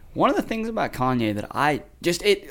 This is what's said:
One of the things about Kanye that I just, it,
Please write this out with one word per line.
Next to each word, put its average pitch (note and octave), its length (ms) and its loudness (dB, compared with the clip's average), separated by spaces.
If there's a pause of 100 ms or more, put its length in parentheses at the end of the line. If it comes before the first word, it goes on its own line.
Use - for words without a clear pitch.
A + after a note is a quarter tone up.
(140)
One F3 140 4
of C#4+ 80 2
the - 60 0
things A3+ 260 -4
about A3 240 -2
Kanye B2 420 2
that G#2 180 -6
I C#3 300 0 (200)
just, E3+ 200 0
it, G3+ 280 2